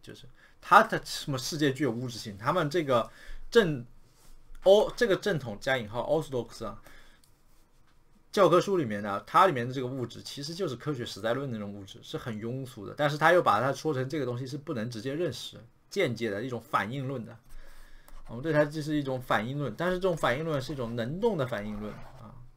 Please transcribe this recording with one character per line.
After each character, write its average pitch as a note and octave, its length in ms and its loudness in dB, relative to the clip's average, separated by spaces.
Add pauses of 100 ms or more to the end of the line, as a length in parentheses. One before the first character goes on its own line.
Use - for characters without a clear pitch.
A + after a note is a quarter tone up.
就 A2 140 -18
是 - 100 -20 (360)
它 G3+ 220 10
的 F#3+ 220 0
什 - 260 -8
么 C3 80 -2
世 D#3+ 180 -6
界 C#3+ 160 2
具 D3 120 -2
有 B2 60 2
物 A#2+ 180 -4
质 A2 100 -10
性， G2+ 180 -10
他 A#2+ 160 -2
们 E3+ 160 2
这 E3 140 0
个 B2 260 2 (400)
正， D#3 380 4 (760)
哦， G3 320 8
这 A#3+ 100 4
个 F#3+ 80 4
正 F3+ 240 -2
统 A#2+ 220 -8
加 C3 180 0
引 G#2+ 100 -6
号 A#2+ 140 -6
orthodox C3 600 -2
啊， G#2+ 180 -10 (1500)
教 G3 160 8
科 E3+ 120 8
书 G3 160 0
里 D#3+ 80 2
面 G#2 160 -2
呢， G2+ 240 -2
它 F3+ 220 6
里 F3+ 60 4
面 B2 160 -2
的 C3 40 -6
这 C3+ 80 -4
个 B2 60 -2
物 B2+ 180 -4
质 G#2 160 -12
其 - 220 -12
实 D3+ 100 -8
就 F3+ 140 -4
是 C3 80 -4
科 D3 180 -6
学 A#2+ 140 -4
实 - 140 -10
在 A2+ 120 0
论 C#3 160 -2
的 A#2 80 -4
那 G#2 60 -6
种 G2+ 100 -8
物 G2+ 120 -12
质， G2+ 180 -18
是 - 160 -10
很 A2 220 -8
庸 B2+ 260 -6
俗 G#2+ 180 -12
的， G2+ 120 -8
但 D3 120 2
是 D3 80 0
它 D#3+ 160 6
又 F3+ 80 8
把 A2 200 4
它 C3+ 120 0
说 D#3 220 -2
成 B2+ 140 -2
这 D#3 100 -4
个 C3 80 -2
东 B2 100 -4
西 C3+ 80 -6
是 C3+ 140 -8
不 D3 160 -8
能 A2+ 160 -4
直 A2+ 100 -8
接 C3+ 140 -4
认 D#3+ 180 -2
识、 - 260 -12 (300)
间 E3+ 240 0
接 A2 160 -2
的 G2+ 140 -2
一 C3+ 60 -6
种 A#2+ 120 -6
反 G#2+ 300 -2
应 C3+ 160 -6
论 B2+ 180 -6
的。 A2+ 140 -16 (880)
我 - 80 -12
们 B2 80 -10
对 D#3+ 100 0
它 D3+ 120 6
就 D3+ 180 -4
是 D3+ 140 -2
一 D3 60 0
种 C3 180 -2
反 A#2+ 280 0
应 C3+ 80 -4
论， C3+ 220 -2
但 E3+ 120 0
是 F#3 60 0
这 F#3 120 0
种 E3+ 80 2
反 B2+ 200 2
应 D#3 80 -4
论 D3+ 160 0
是 B2+ 120 -6
一 D3 40 -6
种 A#2 200 -4
能 B2+ 240 -4
动 G#3+ 180 2
的 C3 80 0
反 G#2+ 180 -4
应 G#2 160 -6
论 G#2 140 -8
啊 A2 400 -16 (220)